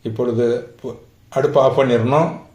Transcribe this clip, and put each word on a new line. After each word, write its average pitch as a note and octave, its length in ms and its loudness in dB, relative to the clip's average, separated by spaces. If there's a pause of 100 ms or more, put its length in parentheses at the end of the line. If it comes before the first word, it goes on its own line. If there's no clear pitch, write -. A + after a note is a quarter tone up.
இப்பொழுது A#2+ 360 -2 (320)
பு-, - 220 -14 (300)
அடுப்பை C#3 340 0
ஆஃப் C3+ 160 2
பண்ணிடணும். C3+ 520 2 (240)